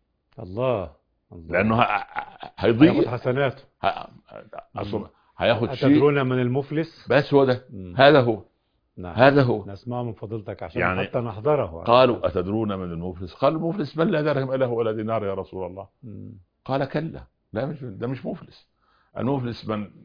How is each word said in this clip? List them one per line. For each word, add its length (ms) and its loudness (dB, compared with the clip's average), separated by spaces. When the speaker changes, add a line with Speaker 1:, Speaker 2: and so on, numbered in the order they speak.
Speaker 1:
الله، 520 -4
الله. 200 -14
Speaker 2:
لأنه 280 2
ه-، 40 6
ه-، 760 -8
هيضيع. 340 6
Speaker 1:
هياخد 160 2
حسناته. 540 -4
Speaker 2:
ه-، 220 -2
أصل 220 -6
Speaker 1:
مم. 80 -10
Speaker 2:
هياخد 340 0
شيء. 200 0
Speaker 1:
أتدرون 340 4
من 140 0
المفلس؟ 680 -4
Speaker 2:
بس 240 2
هو 100 8
ده. 280 0
Speaker 1:
مم. 240 -14
Speaker 2:
هذا 240 8
هو. 220 2
Speaker 1:
نعم. 180 -12
Speaker 2:
هذا 280 8
هو. 240 0
Speaker 1:
نسمع 360 -10
من 100 -6
فضيلتك 500 -12
عشان 180 -8
Speaker 2:
يعني 260 0
Speaker 1:
حتى 120 -4
نحضره. 640 -4
Speaker 2:
قالوا: 420 4
"أتدرون 520 -2
من 140 -8
المفلس؟" 420 -10
قال: 200 2
"المفلس 440 -6
من 100 2
لا 140 0
درهم 320 -2
له 140 2
ولا 240 -2
دينار 320 -4
يا 100 -4
رسول 320 -8
الله." 220 -14
Speaker 1:
مم. 300 -16
Speaker 2:
قال: 200 -2
"كلا، 400 -8
لا، 140 -4
مش، 160 -10
ده 240 -10
مش 200 -8
مفلس. 420 -14
المفلس 500 -4
من 220 -6